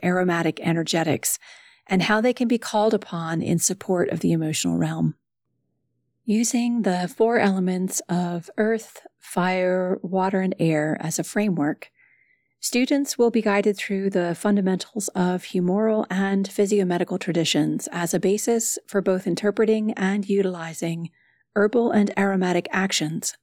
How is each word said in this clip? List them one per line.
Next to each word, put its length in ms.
aromatic 580
energetics 760
and 180
how 180
they 120
can 140
be 100
called 380
upon 480
in 160
support 500
of 120
the 100
emotional 460
realm. 360
Using 580
the 260
four 300
elements 720
of 480
earth, 480
fire, 840
water, 400
and 160
air 420
as 200
a 40
framework, 680
students 600
will 100
be 140
guided 340
through 320
the 240
fundamentals 760
of 340
humoral 680
and 380
physiomedical 720
traditions 720
as 200
a 80
basis 680
for 160
both 240
interpreting 680
and 340
utilizing 840
herbal 340
and 280
aromatic 520
actions 720